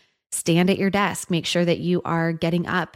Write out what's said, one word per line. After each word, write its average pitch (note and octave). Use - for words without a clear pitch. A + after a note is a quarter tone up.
stand F3
at G3
your F#3+
desk, G3
make E3
sure F3
that E3+
you E3+
are E3
getting E3+
up E3+